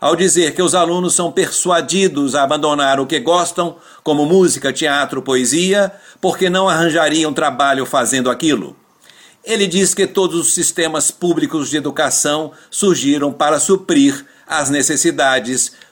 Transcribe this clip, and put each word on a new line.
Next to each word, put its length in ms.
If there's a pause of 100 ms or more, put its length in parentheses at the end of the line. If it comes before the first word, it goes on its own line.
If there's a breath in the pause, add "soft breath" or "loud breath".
ao 160
dizer 360
que 80
os 140
alunos 400
são 160
persuadidos 1040
a 80
abandonar 560
o 80
que 140
gostam, 560 (260 loud breath)
como 240
música, 460
teatro, 500
poesia, 680 (280 loud breath)
porque 300
não 180
arranjariam 640
trabalho 540
fazendo 420
aquilo. 460 (680 soft breath)
Ele 240
diz 260
que 140
todos 400
os 40
sistemas 600
públicos 580
de 60
educação 760 (180 loud breath)
surgiram 640
para 280
suprir 640 (180 soft breath)
as 260
necessidades 1000 (220 loud breath)